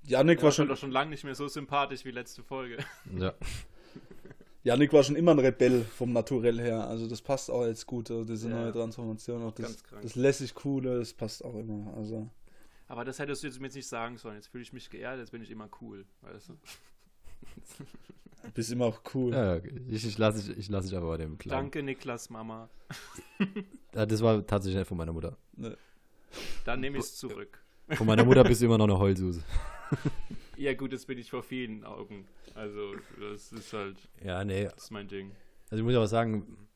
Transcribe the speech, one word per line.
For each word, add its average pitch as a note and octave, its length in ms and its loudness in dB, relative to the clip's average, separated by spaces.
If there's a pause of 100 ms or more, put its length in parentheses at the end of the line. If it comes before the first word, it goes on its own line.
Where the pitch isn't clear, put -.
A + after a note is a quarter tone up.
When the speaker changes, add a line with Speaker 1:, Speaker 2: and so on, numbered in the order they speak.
Speaker 1:
Yannick - 20 -14
Speaker 2:
Ja, B2 100 2
Speaker 1:
war D3 140 8
Speaker 2:
ich D#3+ 120 6
war D3 80 8
Speaker 1:
schon C#3+ 160 4
Speaker 2:
doch C3+ 100 -2
schon C#3 140 -8
lange C#3+ 200 0
nicht C#3+ 120 -10
mehr C3+ 120 -8
so C#3+ 120 -6
sympathisch C#3 580 -4
wie C3 60 -10
letzte B2 320 -12
Folge. B2+ 340 -10 (180)
<laughs> - 220 -10
Speaker 3:
Ja. F#2 160 -2 (1300)
Speaker 1:
Yannick C#3 280 4
war D3 100 10
schon C#3 140 2
immer E3+ 140 6
ein D3+ 80 8
Rebell B2+ 440 6
vom A#2+ 300 -4
Naturell A#2 460 2
her. A2+ 280 0
Also A2+ 200 -4
das A#2 140 -8
passt C3+ 300 -2
auch B2 140 0
jetzt A2+ 200 -4
gut, A#2+ 220 -6
so A#2 160 -4
diese A2+ 260 -6
Speaker 2:
Ja. A2+ 60 -2
Speaker 1:
neue A#2 160 -4
Transformation, A2+ 720 -6
auch A2+ 80 -6
das, A#2 140 -8
Speaker 2:
Ganz A#2 180 -12
krank. - 200 -18
Speaker 1:
das A#2 120 -10
lässig C3 400 2
Coole, C3 440 -2
das A2+ 140 -6
passt - 300 -8
auch B2 120 -10
immer. G#2 420 -8
Also. A2 320 -8 (580)
Speaker 2:
Aber A#2+ 160 -8
das B2+ 160 -8
hättest C#3+ 240 -6
du D3+ 40 -6
jetzt B2+ 120 -10
mir C3+ 80 -10
jetzt C3 80 -12
nicht C3+ 120 -12
sagen A#2 300 -6
sollen. G#2+ 180 -12
Jetzt G#2 120 -18
fühle B2 160 -14
ich - 80 -18
mich B2 180 -16
geehrt, B2 300 -10
jetzt A2+ 120 -14
bin A#2 120 -12
ich A2 80 -16
immer A2 180 -14 (120)
cool, G2+ 240 -16 (160)
weißt - 280 -20
du? - 40 -18 (1900)
Speaker 1:
Du A2+ 80 -16
bist A2+ 200 -4
immer B2 140 0
auch A2+ 160 -2 (140)
cool. B2+ 180 0
Speaker 3:
Ja, G2+ 220 2
okay. A2 340 -8
Ich, A2 160 -4
ich G#2 120 -4
lass A2 180 4
dich, G2+ 220 -6
ich G2 120 -10
lass F#2+ 160 -2
dich F#2+ 100 -4
einfach F2 140 -2
bei D#2+ 80 -2
dem D#2 200 -8
Kleinen. C3+ 260 -4
Speaker 2:
Danke, C#3+ 200 -6
Niklas C3 460 -8
Mama. A2+ 400 -12 (680)
Speaker 3:
<laughs> G3 100 2 (460)
Ja, G#2+ 120 2
das A2 160 2
war A2 240 6
tatsächlich G2 320 0
nicht F#2 80 -2
von F#2 100 -6
meiner E2 160 -4
Mutter. E2 240 -6 (180)
Speaker 1:
Ne. A2 220 -12 (880)
Speaker 2:
Dann A#2+ 140 0
nehme C#3 180 -2
ich's - 180 -6
zurück. - 480 -12 (260)
Speaker 3:
Von A2 180 2
meiner A2 180 10
Mutter B2+ 180 12
bist A#2+ 180 8
du A#2+ 40 6
immer A2+ 140 8
noch G#2+ 60 8
eine G2+ 120 6
Heulsuse. F#2 500 2
<laughs> - 60 -6 (1040)
Speaker 2:
Ja, C3+ 180 0
gut, C3+ 180 -6
das B2+ 140 -10
bin C3 100 -6
ich A#2+ 140 -16
vor B2+ 120 -6
vielen A2+ 400 -8
Augen. G2+ 440 -14 (280)
Also, G#2 380 -8 (260)
das G#2 320 -12
ist G#2+ 220 -14
halt G2 240 -6 (260)
Speaker 3:
Ja, F#2+ 220 -4
nee. G2 200 0
Speaker 2:
das - 200 -12
ist - 60 -18
mein G2+ 160 -10
Ding. G2 240 -10 (380)
Speaker 3:
Also, G#2+ 80 -4
ich A2+ 60 0
muss B2 120 4
aber A2+ 120 6
sagen G#2+ 680 0